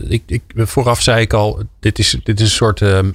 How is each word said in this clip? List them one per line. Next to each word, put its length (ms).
ik, 180
ik, 160
vooraf 460
zei 200
ik 120
al, 300
dit 200
is, 240
dit 160
is 60
een 100
soort, 260
ehm, 340